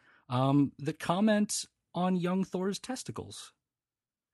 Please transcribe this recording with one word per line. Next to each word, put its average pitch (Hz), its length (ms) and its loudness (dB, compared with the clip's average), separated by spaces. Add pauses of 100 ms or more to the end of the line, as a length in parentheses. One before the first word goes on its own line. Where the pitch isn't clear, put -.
(300)
um, 135 500 2
that 147 200 -6
comment 208 640 2 (280)
on 180 220 2
young 180 280 0
Thor's 185 360 -4
testicles. - 720 -10 (840)